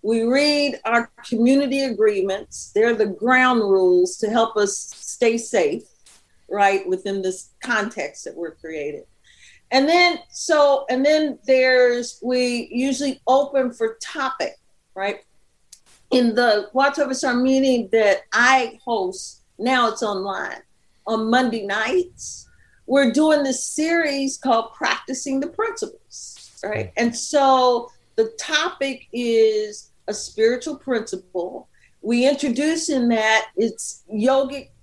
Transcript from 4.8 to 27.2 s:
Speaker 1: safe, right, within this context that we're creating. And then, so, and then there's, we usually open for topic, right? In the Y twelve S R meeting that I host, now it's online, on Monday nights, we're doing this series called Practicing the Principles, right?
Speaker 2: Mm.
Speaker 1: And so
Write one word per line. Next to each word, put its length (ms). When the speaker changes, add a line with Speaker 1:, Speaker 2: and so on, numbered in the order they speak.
Speaker 1:
safe, 460
right, 380
within 360
this 260
context 640
that 100
we're 200
creating. 500
And 180
then, 300
so, 600
and 120
then 420
there's, 760
we 480
usually 540
open 480
for 260
topic, 540
right? 220
In 240
the 380
Y 160
twelve 220
S 120
R 120
meeting 560
that 300
I 500
host, 600
now 300
it's 140
online, 580
on 240
Monday 360
nights, 840
we're 240
doing 320
this 200
series 720
called 360
Practicing 680
the 80
Principles, 1160
right? 240
Speaker 2:
Mm. 100
Speaker 1:
And 180
so 760